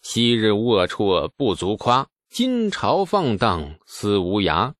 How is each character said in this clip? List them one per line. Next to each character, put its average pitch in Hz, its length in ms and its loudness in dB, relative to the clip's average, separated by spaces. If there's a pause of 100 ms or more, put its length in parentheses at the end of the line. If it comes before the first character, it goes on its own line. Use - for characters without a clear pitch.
昔 117 320 0
日 110 160 2
龌 104 360 2
龊 87 480 0
不 113 200 0
足 92 240 -2
夸， 127 280 0 (220)
今 240 420 -2
朝 175 360 0
放 151 320 0
荡 80 380 -2 (100)
思 101 320 -2
无 95 240 0
涯。 90 380 0